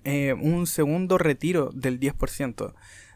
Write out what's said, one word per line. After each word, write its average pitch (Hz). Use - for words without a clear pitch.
eh, 139
un 170
segundo 175
retiro 156
del 127
diez 139
por -
ciento. 120